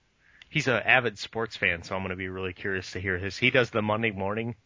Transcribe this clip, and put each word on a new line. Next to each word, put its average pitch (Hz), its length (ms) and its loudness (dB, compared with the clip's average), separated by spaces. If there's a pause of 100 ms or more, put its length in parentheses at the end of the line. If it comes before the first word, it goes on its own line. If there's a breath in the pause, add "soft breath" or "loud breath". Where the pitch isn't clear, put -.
(500 soft breath)
he's 135 180 -2
an 110 160 4
avid 117 340 4
sports - 380 -6
fan, 87 280 2
so 98 120 -6
I'm 95 60 -2
gonna 92 140 -4
be 92 120 -6
really 92 240 -6
curious 95 400 -4
to 92 80 -6
hear 92 180 0
his. 95 200 -6
He 127 120 4
does 123 200 4
the 110 120 0
Monday 107 280 0
morning 104 560 -4